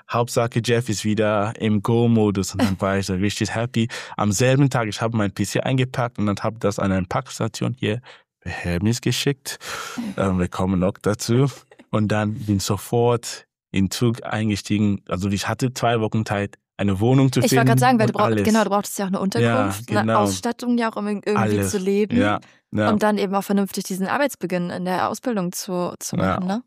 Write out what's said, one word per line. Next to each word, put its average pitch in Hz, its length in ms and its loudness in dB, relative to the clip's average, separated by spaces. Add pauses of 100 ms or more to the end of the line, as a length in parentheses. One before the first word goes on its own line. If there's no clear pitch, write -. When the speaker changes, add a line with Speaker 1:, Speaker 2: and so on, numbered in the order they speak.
Speaker 1:
Hauptsache, 120 540 0
Jeff 117 240 2
ist 104 160 -2
wieder 107 560 2
im 107 240 2
Go-Modus 110 720 2
und 95 100 0
dann 98 160 0
war 98 180 2
ich 98 100 -2
so 95 80 -2
richtig 101 380 -2
happy. 117 360 -2 (260)
Am 107 160 0
selben 131 380 4
Tag, 120 180 -2
ich - 140 -6
habe 117 160 -2
mein 101 160 0
P 104 120 -2
C - 140 -2
eingepackt 127 600 -2
und 104 60 0
dann 101 120 0
habe 113 220 -4
das 104 200 -2
an 95 140 0
eine 92 120 0
Packstation 120 720 -6
hier 107 220 -2 (460)
bei 90 60 -10
Hermes 90 500 -2
geschickt. - 580 -4 (560)
Ähm, 92 240 0
wir 90 80 0
kommen 95 320 -2
noch 92 220 0
dazu. 120 500 0 (400)
Und 107 180 0
dann 107 260 0
bin 104 240 0
sofort 117 880 -2 (240)
in 95 180 2
Zug 113 340 0
eingestiegen. 107 840 0
Also 90 200 -2
ich 98 180 -2
hatte 131 260 -2
zwei 117 260 0
Wochen 110 240 0
Zeit, 101 360 -4 (180)
eine 98 220 0
Wohnung 131 320 4
zu 131 80 2
Speaker 2:
Ich 117 60 2
wollte 131 100 2
Speaker 1:
finden 131 120 4
Speaker 2:
gerade 131 120 4
sagen, 247 200 4
weil 214 60 4
du 220 80 0
Speaker 1:
und 202 40 -8
Speaker 2:
brauch-, 208 80 2
Speaker 1:
alles. 220 180 2
Speaker 2:
genau, 220 200 4
du 196 60 -2
brauchtest 196 300 -2
ja 202 60 -2
auch 185 40 -2
eine 190 100 -2
Unterkunft, 117 680 0
Speaker 1:
Ja, 104 100 2
Speaker 2:
eine 107 80 0
Speaker 1:
genau. 113 120 4
Speaker 2:
Ausstattung 233 580 0
ja 226 140 0
auch, - 40 -8
um 208 120 -4
in-, 208 180 -4
irgendwie 208 300 2
Speaker 1:
Alles. 196 160 0
Speaker 2:
zu 202 80 0
leben. 196 360 0
Speaker 1:
Ja, 104 240 2 (320)
ja. 208 200 2
Speaker 2:
Und 214 100 2
dann 214 160 2
eben 196 160 -2
auch 196 100 0
vernünftig 202 420 0
diesen 185 220 -4
Arbeitsbeginn 180 640 -2
in 180 160 -6
der 180 240 0
Ausbildung 202 420 -2
zu, 180 480 -6
zu - 160 -8
Speaker 1:
Ja. - 60 0
Speaker 2:
machen, 185 240 0
ne? 202 220 -2